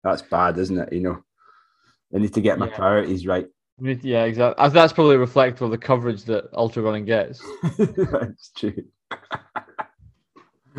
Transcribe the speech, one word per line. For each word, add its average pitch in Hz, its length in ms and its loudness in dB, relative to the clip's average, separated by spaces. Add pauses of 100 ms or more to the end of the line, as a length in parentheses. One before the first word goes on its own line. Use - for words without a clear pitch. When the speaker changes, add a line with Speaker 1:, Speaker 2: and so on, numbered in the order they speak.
Speaker 1:
That's 92 200 -2
bad, 87 340 0
isn't 92 200 -2
it? - 160 -6
You 87 80 -4
know, 87 220 -6 (920)
I 95 60 -2
need 104 140 -2
to 110 80 0
get 98 180 2
my 95 80 -2
Speaker 2:
Yeah. 110 80 -10
Speaker 1:
priorities 95 520 0
right. 92 200 -2 (300)
Speaker 2:
We 127 120 -8
need, 127 140 -6
yeah, 120 220 0
exactly. 120 440 2
That's 160 240 6
probably 147 240 6
reflective 127 440 2
of 117 100 -2
the 113 60 -4
coverage 117 480 -2
that 110 280 -2
ultra 113 280 -2
running 107 240 -2
gets. 113 360 -2 (200)
Speaker 1:
<laughs> - 160 -4
That's - 800 -4
true. 107 160 -6 (380)
<laughs> - 540 -14 (1120)